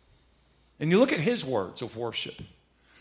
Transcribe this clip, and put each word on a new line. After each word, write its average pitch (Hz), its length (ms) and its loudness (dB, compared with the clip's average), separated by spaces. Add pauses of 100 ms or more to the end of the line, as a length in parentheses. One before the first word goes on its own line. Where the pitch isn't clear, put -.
(800)
and 156 120 0
you 185 80 6
look 254 140 6
at 226 80 0
his 196 240 0
words 113 360 -2
of 110 160 -8
worship, 117 380 -6 (680)